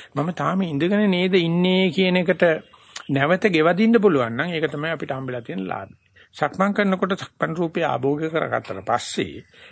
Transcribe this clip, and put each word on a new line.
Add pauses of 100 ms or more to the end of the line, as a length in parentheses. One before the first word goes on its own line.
මම
තාම
ඉඳගෙන
නේද
ඉන්නේ
කියන
එකට (640)
නැවත
ගෙවදින්න
පුළුවන්
නම්
ඒක
තමයි
අපිට
හම්බෙලා
තියෙන
ලාභය. (400)
සක්මන්
කරනකොට
සක්මන්
රූපේ
ආභෝග
කරගත්තට
පස්සේ (260)